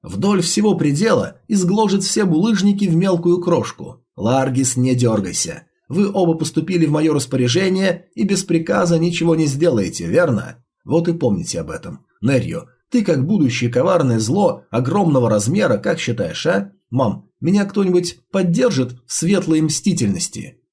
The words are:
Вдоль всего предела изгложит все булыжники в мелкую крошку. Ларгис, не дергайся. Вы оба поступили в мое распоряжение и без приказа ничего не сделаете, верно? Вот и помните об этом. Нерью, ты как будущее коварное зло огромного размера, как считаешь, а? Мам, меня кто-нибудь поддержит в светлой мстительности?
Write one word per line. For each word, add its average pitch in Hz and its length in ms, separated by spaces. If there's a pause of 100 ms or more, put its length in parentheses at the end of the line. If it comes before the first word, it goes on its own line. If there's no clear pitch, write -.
Вдоль 170 380
всего 208 340
предела 156 640 (100)
изгложит 196 560
все 214 220
булыжники 202 600
в 165 100
мелкую 175 440
крошку. 160 640 (120)
Ларгис, 131 580
не 127 200
дергайся. 104 680 (240)
Вы 196 240
оба 185 220
поступили 160 520
в 143 60
мое 151 220
распоряжение 170 1000
и 220 100
без 196 200
приказа 170 560
ничего 170 360
не 160 100
сделаете, 131 600
верно? 131 560 (200)
Вот 165 240
и 170 60
помните 101 480
об 76 80
этом. - 360 (140)
Нерью, 101 480 (220)
ты 233 140
как 147 220
будущее 135 440
коварное 135 500
зло 156 500
огромного 131 600
размера, 120 480
как 165 220
считаешь, 104 460
а? 196 280 (160)
Мам, 117 400 (100)
меня 196 240
кто-нибудь 180 560 (100)
поддержит 180 680 (100)
в - 60
светлой 165 480
мстительности? 113 1000 (140)